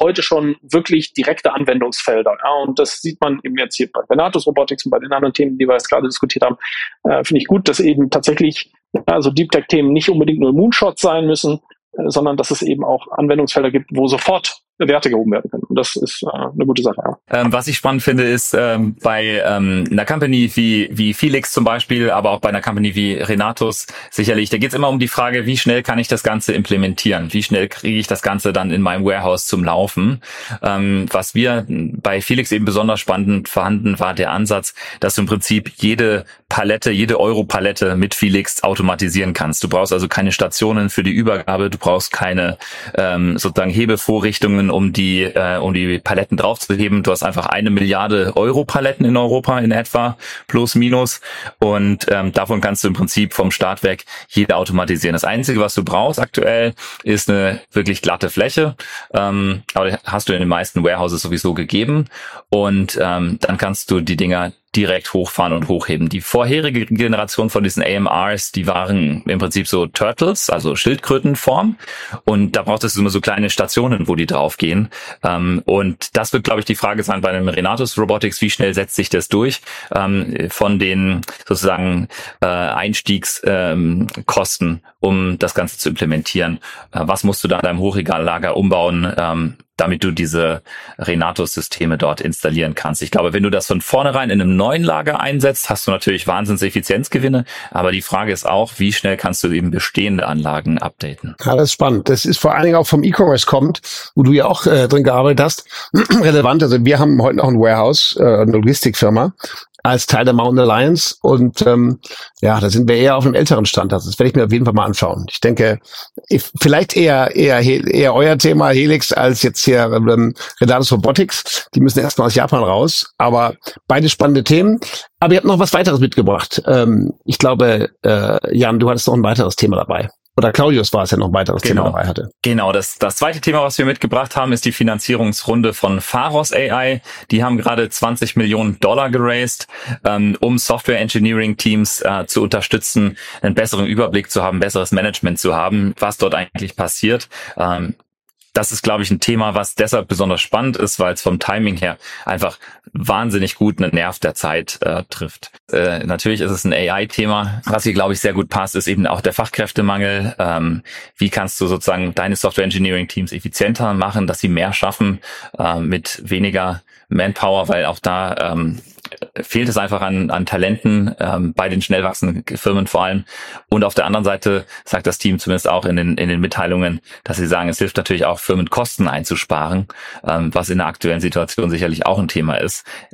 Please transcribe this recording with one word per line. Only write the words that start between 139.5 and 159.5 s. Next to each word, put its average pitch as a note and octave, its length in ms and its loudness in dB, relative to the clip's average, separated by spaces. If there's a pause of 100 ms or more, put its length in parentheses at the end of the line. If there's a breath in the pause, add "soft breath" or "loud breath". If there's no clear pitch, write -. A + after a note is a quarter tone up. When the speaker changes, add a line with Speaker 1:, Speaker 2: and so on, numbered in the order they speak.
Speaker 2:
ähm, G#2 360 0
um B2 160 2
Software-Engineering-Teams, A2 1500 0
äh, F#2+ 240 -2
zu - 160 0
unterstützen, G#2 760 -2 (240 loud breath)
einen G2 120 0
besseren G#2 320 0
Überblick G2+ 440 -2
zu F#2+ 120 0
haben, F#2 180 -2
besseres F#2+ 320 -2
Management F#2 480 -2
zu F2 140 0
haben, G2 440 0
was G#2 180 -2
dort - 180 0
eigentlich F#2 420 -6
passiert. G#2+ 520 -2 (300 loud breath)
Ähm, F2 380 -4 (560)
das G#2+ 200 -2
ist, G#2+ 100 -8
glaub G#2+ 180 0
ich, G2+ 120 -4
ein F#2 80 0
Thema, A2 340 0
was G2+ 220 -4
deshalb G#2+ 320 0
besonders F#2 320 0
spannend A#2 360 -2
ist, - 220 -2
weil F2+ 160 0
es - 80 -10
vom F#2 160 0
Timing G2+ 380 -2
her E2+ 220 -4 (260 loud breath)
einfach F#2 340 -4 (340 loud breath)
wahnsinnig G2+ 640 0
gut G#2 260 0
einen E2+ 140 0
Nerv E2+ 240 -2
der D#2 160 -2
Zeit, - 480 -4
äh, E2+ 260 -2
trifft. - 440 -12 (180)
Äh, F2 340 0
natürlich F#2+ 360 -2
ist F#2+ 100 0
es F#2 140 -4
ein F2+ 80 0
A-I-Thema. G#2 920 -2
Was G#2+ 180 -2
hier, A2 80 0
glaub F#2+ 180 0
ich, F#2+ 80 -4
sehr G2+ 140 0
gut F#2 160 -2
passt, G2 260 -4
ist F#2 140 -2
eben F#2+ 180 0
auch F#2+ 140 -2
der F2+ 120 0
Fachkräftemangel. G2+ 1080 -2